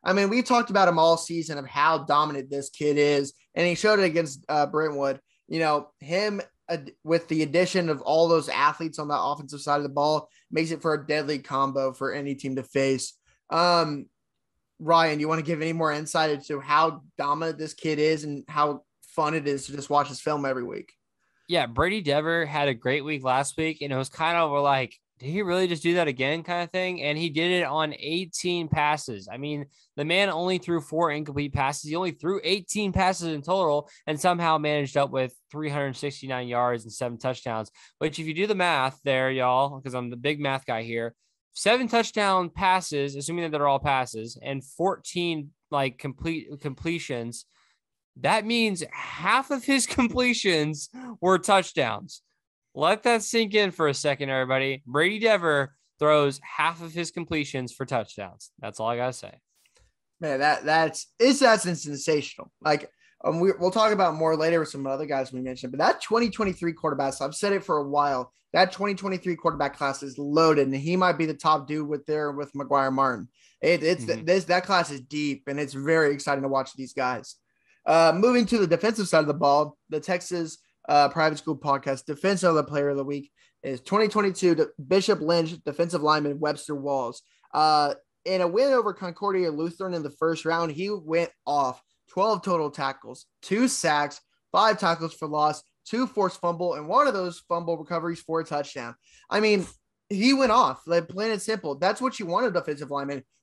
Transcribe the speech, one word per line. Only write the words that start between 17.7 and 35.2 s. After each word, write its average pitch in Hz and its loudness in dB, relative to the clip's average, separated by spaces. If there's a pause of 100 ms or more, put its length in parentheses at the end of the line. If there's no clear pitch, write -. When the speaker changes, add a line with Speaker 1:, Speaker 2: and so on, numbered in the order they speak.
Speaker 1:
kid 156 -2
is 151 2
and 147 -10
how 147 0 (180)
fun 156 -4
it 147 -2
is 139 -2
to 139 -12
just 143 -10
watch 143 2
his 131 -12
film 147 -2
every 131 -2
week? - -12 (560)
Speaker 2:
Yeah, 165 2
Brady 156 0
Dever 156 0
had 143 0
a 131 2
great 139 -2
week 143 -4
last 131 0
week, 160 -2
and 143 -6
it 131 -2
was 131 -2
kind 165 -2
of, 160 2
we're 143 0
like, 135 2 (220)
"Did 135 -10
he 196 -2
really 185 2
just 165 -4
do 170 4
that 170 2
again?" 139 -2
kind 175 -4
of 170 -12
thing. 185 -4
And 147 -2
he 165 -2
did 165 2
it 180 2
on 151 -2
eighteen 170 -4
passes. 143 -2
I 113 -12
mean, 147 -6 (320)
the 147 -2
man 190 2
only 180 -2
threw 170 -2
four 156 -2
incomplete 147 -6
passes. 143 -2
He 156 -4
only 180 -2
threw 180 -4
eighteen 196 -2
passes 185 0
in 151 -6
total 156 0 (160)
and 156 -4
somehow 170 2
managed 147 -2
up 139 2
with 131 -2 (180)